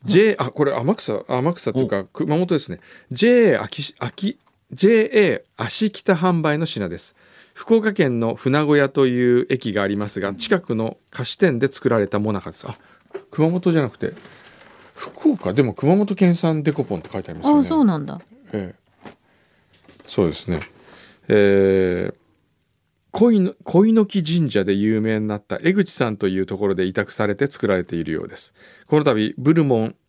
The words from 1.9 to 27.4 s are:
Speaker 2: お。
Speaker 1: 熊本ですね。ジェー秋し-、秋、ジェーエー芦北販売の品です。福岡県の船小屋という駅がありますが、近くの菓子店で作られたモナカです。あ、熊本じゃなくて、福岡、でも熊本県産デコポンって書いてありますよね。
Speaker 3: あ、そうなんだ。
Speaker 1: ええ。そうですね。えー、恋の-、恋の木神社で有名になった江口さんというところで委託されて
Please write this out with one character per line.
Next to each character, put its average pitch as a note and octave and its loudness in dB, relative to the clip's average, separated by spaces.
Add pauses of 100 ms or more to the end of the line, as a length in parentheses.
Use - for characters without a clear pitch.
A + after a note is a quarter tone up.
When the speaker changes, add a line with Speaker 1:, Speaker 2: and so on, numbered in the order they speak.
Speaker 2:
お。 F#2+ -10
Speaker 1:
熊 D3+ -4
本 F3+ -2
で C#3+ 0
す - -20
ね。 F2 -10 (320)
ジ C3 0
ェ A3+ 4
ー - -6
秋 G#2+ -10
し-、 - -8
秋、 F#3+ -6 (320)
ジ F#3 2
ェ A3 6
ー A3 4
エ G3+ 2 (140)
ー - -6
芦 G#3+ -2
北 - 0
販 E3+ 0
売 D3+ 0
の E3 -4
品 G#2 -6
で E2 -10
す。 - -20 (400)
福 - 0
岡 G#3+ 2
県 C3+ 0
の A#2 -2
船 C#3+ 0
小 D3 4
屋 C#3+ 4
と C#3 2
い B2 2
う B2 -4
駅 A#2+ -2
が G2+ 0
あ G2 0
り G2+ -2
ま G#2 -4
す G2+ -8
が、 G2 -4
近 F3 -2
く - -6
の A2+ -4 (160)
菓 B2+ -8
子 - -8
店 C#3+ 2
で C3+ 2
作 - -2
ら A#2 2
れ G2+ 0
た G#2 -2
モ G#2+ -2
ナ G2 -2
カ F2 -14
で - -20
す。 - -20
あ、 - -12 (540)
熊 D#3 2
本 F3+ 0
じ E3 2
ゃ - 0
な B2+ -2
く - -20
て、 - -6 (840)
福 - -2
岡、 D#3 -4
で C3+ 4
も A2+ 0
熊 D3+ 2
本 G3+ 0
県 F3+ 4
産 D#3+ -2
デ D3 0
コ C#3 -2
ポ G2+ -6
ン F2 -6
っ - -18
て - -18
書 G2+ -6
い F#2+ -10
て - -14
あ - -10
り D#2+ -14
ま - -6
す - 2
よ D4 4
ね。 D4 6
Speaker 3:
あ、 - 4
そ D#4+ 0
う C#4 4
な E3+ 2
ん D3 -6
だ。 - -10 (340)
Speaker 1:
え G2 -6
え。 - -20 (960)
そ - 0
う F2 2
で D#2 -2
す - -12
ね。 E2+ -4 (680)
え G2 2
ー、 - -12 (960)
恋 A3+ 4
の-、 F#3 0 (100)
恋 G#3+ 4
の A3 4
木 G3 -2
神 D#3+ 0
社 G2+ 0
で G2 2
有 G#2+ 2
名 A2 0
に G#2+ -4
な G#2 -4
っ - -8
た - -10
江 F3+ 2
口 G3 0
さ B2 -2
ん G#2 -6
と G2+ 0
い F#2+ -2
う F#2+ 0
と G2 -8
こ G2+ -2
ろ G2 0
で F#2 0
委 F#2+ -4
託 F2 -4
さ G#2+ -2
れ G2+ -2
て C#3 -2